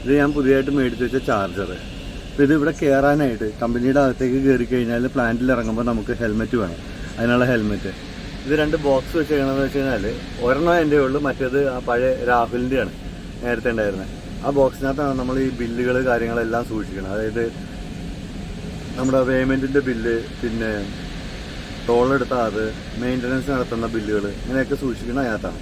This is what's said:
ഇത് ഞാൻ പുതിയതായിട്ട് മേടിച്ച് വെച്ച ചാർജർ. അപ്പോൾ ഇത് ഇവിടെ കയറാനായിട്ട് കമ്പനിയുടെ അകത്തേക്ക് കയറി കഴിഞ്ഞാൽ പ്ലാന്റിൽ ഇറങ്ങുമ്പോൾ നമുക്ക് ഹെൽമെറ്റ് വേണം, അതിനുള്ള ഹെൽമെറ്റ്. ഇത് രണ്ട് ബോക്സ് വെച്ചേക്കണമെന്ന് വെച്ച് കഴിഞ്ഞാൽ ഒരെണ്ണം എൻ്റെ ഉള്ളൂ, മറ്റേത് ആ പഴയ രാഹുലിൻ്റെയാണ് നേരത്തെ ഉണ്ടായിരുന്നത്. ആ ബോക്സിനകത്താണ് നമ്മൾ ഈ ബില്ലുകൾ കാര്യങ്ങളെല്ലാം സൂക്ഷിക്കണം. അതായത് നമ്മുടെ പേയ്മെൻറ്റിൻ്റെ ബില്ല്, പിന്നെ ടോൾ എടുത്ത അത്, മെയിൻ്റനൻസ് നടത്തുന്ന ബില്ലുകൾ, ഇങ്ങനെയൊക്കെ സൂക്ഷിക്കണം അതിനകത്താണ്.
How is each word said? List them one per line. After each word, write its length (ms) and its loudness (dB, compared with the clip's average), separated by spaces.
ഇത് 160 2
ഞാൻ 180 4
പുതിയതായിട്ട് 420 4
മേടിച്ച് 260 0
വെച്ച 140 0
ചാർജർ. 420 0
അപ്പോൾ 160 2
ഇത് 120 6
ഇവിടെ 220 2
കയറാനായിട്ട് 680 4
കമ്പനിയുടെ 420 2
അകത്തേക്ക് 420 2
കയറി 260 4
കഴിഞ്ഞാൽ 320 2
പ്ലാന്റിൽ 400 2
ഇറങ്ങുമ്പോൾ 360 0
നമുക്ക് 300 -2
ഹെൽമെറ്റ് 400 0
വേണം, 180 -4
അതിനുള്ള 340 4
ഹെൽമെറ്റ്. 400 0
ഇത് 160 0
രണ്ട് 240 2
ബോക്സ് 340 2
വെച്ചേക്കണമെന്ന് 460 2
വെച്ച് 140 0
കഴിഞ്ഞാൽ 260 0
ഒരെണ്ണം 380 4
എൻ്റെ 220 4
ഉള്ളൂ, 220 0
മറ്റേത് 320 0
ആ 20 -4
പഴയ 220 4
രാഹുലിൻ്റെയാണ് 600 2
നേരത്തെ 300 0
ഉണ്ടായിരുന്നത്. 380 -2
ആ 120 0
ബോക്സിനകത്താണ് 600 2
നമ്മൾ 160 -2
ഈ 20 0
ബില്ലുകൾ 360 0
കാര്യങ്ങളെല്ലാം 600 0
സൂക്ഷിക്കണം. 420 -6
അതായത് 320 -2
നമ്മുടെ 320 4
പേയ്മെൻറ്റിൻ്റെ 580 2
ബില്ല്, 280 0
പിന്നെ 280 -2
ടോൾ 200 4
എടുത്ത 180 0
അത്, 140 -2
മെയിൻ്റനൻസ് 520 -2
നടത്തുന്ന 320 -2
ബില്ലുകൾ, 280 0
ഇങ്ങനെയൊക്കെ 400 0
സൂക്ഷിക്കണം 400 -4
അതിനകത്താണ്. 380 -4